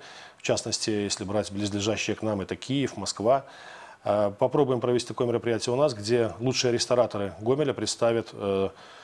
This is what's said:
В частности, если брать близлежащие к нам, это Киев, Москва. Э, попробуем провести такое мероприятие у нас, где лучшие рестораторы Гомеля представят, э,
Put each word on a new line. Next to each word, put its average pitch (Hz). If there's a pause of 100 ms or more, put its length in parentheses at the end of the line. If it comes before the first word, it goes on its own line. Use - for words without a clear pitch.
(380)
В -
частности, 113
если 101
брать 98
близлежащие 101
к -
нам, 107
это 92
Киев, 131
Москва. 107 (600)
Э, 104
попробуем 131
провести 120
такое 123
мероприятие 117
у -
нас, 143
где 107
лучшие 123
рестораторы 113
Гомеля 135
представят, 117
э, 98 (340)